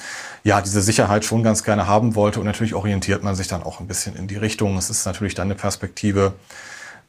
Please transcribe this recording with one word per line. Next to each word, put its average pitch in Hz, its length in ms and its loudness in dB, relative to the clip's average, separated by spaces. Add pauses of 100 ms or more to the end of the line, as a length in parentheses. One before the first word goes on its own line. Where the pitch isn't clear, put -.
(420)
ja, 101 200 6
diese 98 180 2
Sicherheit 107 460 4
schon 113 160 2
ganz 110 200 4
gerne 104 240 2
haben 107 280 4
wollte. 104 260 2
Und 95 60 -2
natürlich 107 280 -2
orientiert 98 480 0
man 98 120 -2
sich 95 140 -4
dann 87 140 -4
auch 82 180 -10
ein 87 60 -10
bisschen - 300 -6
in 92 120 -10
die 98 100 -8
Richtung. 104 400 0
Es 90 100 -4
ist - 160 -4
natürlich 95 300 -2
dann 92 140 -2
eine 98 60 -2
Perspektive, 98 800 0 (760)